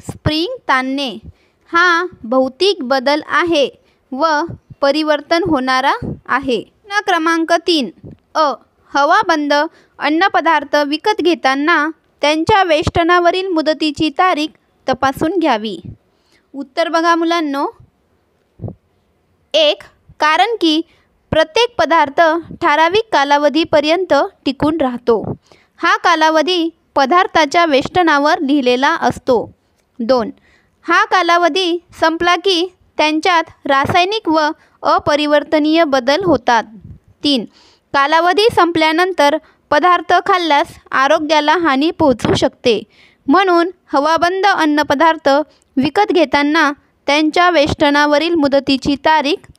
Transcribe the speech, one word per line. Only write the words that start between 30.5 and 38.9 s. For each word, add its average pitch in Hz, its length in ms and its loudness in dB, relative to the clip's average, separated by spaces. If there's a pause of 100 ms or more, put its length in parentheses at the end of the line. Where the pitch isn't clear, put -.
हा 370 220 0
कालावधी 349 720 0 (220)
संपला 339 360 0
की 370 380 -2 (240)
त्यांच्यात 311 460 0 (220)
रासायनिक 349 640 0
व 311 100 2 (420)
अपरिवर्तनीय 302 1000 0
बदल 269 400 0
होतात. 269 400 0 (600)
तीन, 277 220 -2 (480)
कालावधी 330 600 2
संपल्यानंतर 320 840 0 (320)